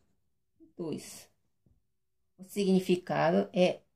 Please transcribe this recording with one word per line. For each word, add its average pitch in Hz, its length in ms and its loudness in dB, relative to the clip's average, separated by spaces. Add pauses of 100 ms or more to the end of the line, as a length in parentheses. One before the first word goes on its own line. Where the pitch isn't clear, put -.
(760)
dois. - 500 -10 (1080)
O 185 80 -20
significado 185 1080 0
é 180 300 0 (140)